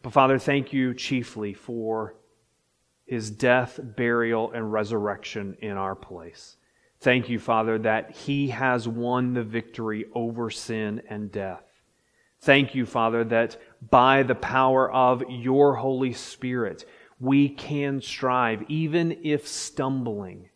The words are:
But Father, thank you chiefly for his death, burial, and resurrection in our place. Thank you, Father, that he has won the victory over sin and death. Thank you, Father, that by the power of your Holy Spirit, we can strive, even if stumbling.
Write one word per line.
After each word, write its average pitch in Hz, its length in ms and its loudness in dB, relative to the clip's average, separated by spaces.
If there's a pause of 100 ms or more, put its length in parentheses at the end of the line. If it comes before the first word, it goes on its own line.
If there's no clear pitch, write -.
But 120 100 -10
Father, 135 260 6
thank 139 340 -2
you 131 220 0
chiefly 117 600 -6
for 110 600 -6 (920)
his 110 240 -6
death, 123 520 4
burial, 117 680 0
and 110 200 -6
resurrection 104 880 -4
in 107 120 -8
our 95 220 -6
place. - 640 -18 (440)
Thank 127 280 2
you, 117 100 -4
Father, 113 420 0
that 110 320 -2
he 143 360 -4
has 123 400 0
won 123 460 -2
the 123 80 -2
victory 110 720 -6
over 117 340 -4
sin 107 640 -6
and 104 200 -8
death. 95 320 -8 (760)
Thank 139 340 6
you, 123 120 0
Father, 113 380 0
that 113 340 0 (320)
by 131 320 8
the 123 120 2
power 131 560 2
of 127 380 2
your 131 460 4
Holy 127 400 -2
Spirit, 120 720 -8 (340)
we 139 300 4
can 139 500 -4
strive, 123 680 -2
even 160 540 -2
if 147 240 -2
stumbling. 110 1080 -6